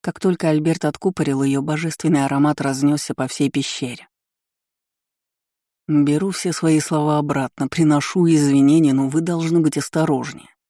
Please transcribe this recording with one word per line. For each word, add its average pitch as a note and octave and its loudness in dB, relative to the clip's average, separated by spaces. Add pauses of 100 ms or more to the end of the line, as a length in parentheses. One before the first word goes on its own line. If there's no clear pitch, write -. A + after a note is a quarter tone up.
Как - -8
только F3+ 0
Альберт D#3 0
откупорил D3 -2
её, C#3 0
божественный D3+ -2
аромат C#3+ 0
разнёсся C#3+ 0
по C3 -6
всей C#3 -2
пещере. - -6 (1800)
«Беру D3+ 2
все F3+ -4
свои D#3 2
слова D3+ 0
обратно, C#3 -4
приношу D#3 2
извинения, C#3+ 4
но C3+ 0
вы D#3 -2
должны E3 0
быть D#3 0
осторожнее» D3 -4 (160)